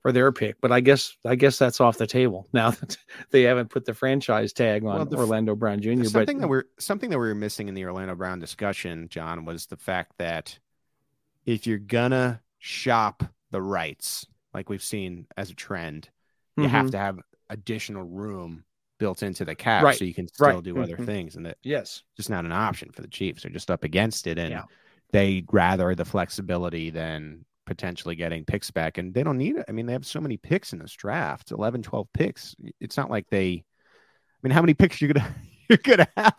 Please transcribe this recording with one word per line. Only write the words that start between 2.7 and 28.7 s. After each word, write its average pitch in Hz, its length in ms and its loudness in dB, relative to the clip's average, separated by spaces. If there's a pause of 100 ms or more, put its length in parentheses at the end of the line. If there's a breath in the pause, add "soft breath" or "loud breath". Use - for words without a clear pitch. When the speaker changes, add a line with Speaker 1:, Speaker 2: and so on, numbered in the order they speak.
Speaker 1:
that - 260 -6 (340 loud breath)
they 135 120 10
haven't 123 280 4
put 123 140 -2
the 117 80 -4
franchise 127 600 0
tag 107 320 2
on 104 100 -2
Speaker 2:
Well, 98 100 0
the - 120 -6
f-, - 40 0
Speaker 1:
Orlando 110 340 2
Brown 104 260 -2
Junior, 117 240 0
but 107 60 -2
Speaker 2:
something 113 280 2
that 208 80 -2
we're, 135 160 0 (160)
something 208 300 -4
that 156 100 0
we 117 80 0
were 107 80 -2
missing 104 320 -6
in 98 60 -8
the 95 120 -8
Orlando 92 300 -6
Brown 92 240 -6
discussion, 85 720 -6
John, 82 340 -8
was 82 220 -10
the - 120 -16
fact 90 420 -6
that 85 380 -6 (880)
if 117 220 -2
you're 110 120 -2
gonna 120 640 0 (180)
shop 113 640 0 (280)
the 98 100 -2
rights, 87 640 -6 (280)
like 98 160 -10
we've 101 140 -8
seen 90 440 -8 (100)
as 95 120 -8
a 87 60 -20
trend, 82 540 -10 (480)
you 147 100 2
have 113 180 4
Speaker 1:
Mm-hmm. 131 60 -2
Speaker 2:
to 101 60 -4
have 98 220 -4 (300)
additional 104 540 -8
room 87 600 -10 (360)
built 98 240 -2
into 95 220 -6
the 78 100 -8
cap 110 280 2
Speaker 1:
Right. 139 140 6
Speaker 2:
so 98 80 -4
you 87 80 -4
can 90 140 -8
still 143 200 4
Speaker 1:
Right. 90 160 4
Speaker 2:
do 87 160 -6
other 85 160 -4
Speaker 1:
Mm-hmm. 120 100 -8
Speaker 2:
things. 92 300 -6
And 82 120 -12
that's - 160 -14
Speaker 1:
Yes. 127 400 -8 (120)
Speaker 2:
just - 140 -10
not 90 160 -4
an 82 60 -6
option 92 400 -2
for - 100 -18
the - 60 -16
Chiefs. - 360 -6
They're - 80 -12
just 85 200 -6
up 87 120 -2
against 92 440 -2
it, 82 100 -4
and 85 140 -4
Speaker 1:
Yeah. 80 120 -10 (480 soft breath)
Speaker 2:
they'd 98 400 4
rather 92 440 4
the 85 100 -4
flexibility 87 840 -4
than 80 540 -8 (200)
potentially 87 500 -8
getting 82 300 -6
picks - 240 -4
back. 80 280 -2